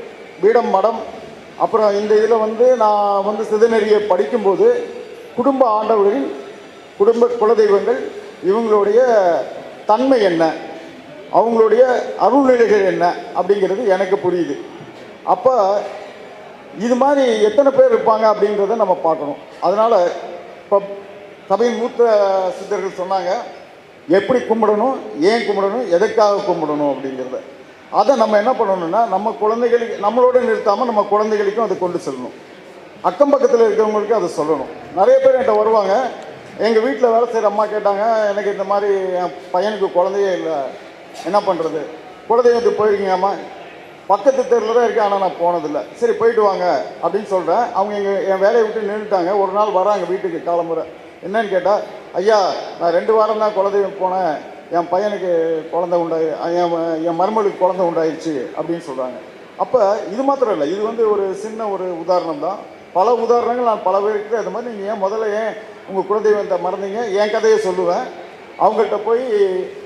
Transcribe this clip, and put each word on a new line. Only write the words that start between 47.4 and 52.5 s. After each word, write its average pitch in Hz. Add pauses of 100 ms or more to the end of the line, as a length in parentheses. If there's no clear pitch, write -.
அவங்க 208
எங்க, 202
என் 190
வேலையை 226
விட்டு 214
நின்றுட்டாங்க. 202
ஒரு 190
நாள் 208
வராங்க 190
வீட்டுக்கு 170
காலம்புற. 165 (420)
என்னன்னு 208
கேட்டா, 185 (340)
"ஐயா, 190 (280)